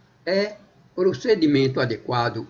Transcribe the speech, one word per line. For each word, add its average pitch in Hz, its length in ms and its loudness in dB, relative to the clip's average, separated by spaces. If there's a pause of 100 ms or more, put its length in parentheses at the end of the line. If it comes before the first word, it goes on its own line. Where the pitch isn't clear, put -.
(260)
é 196 320 -2 (360)
procedimento 151 840 2
adequado 117 680 -4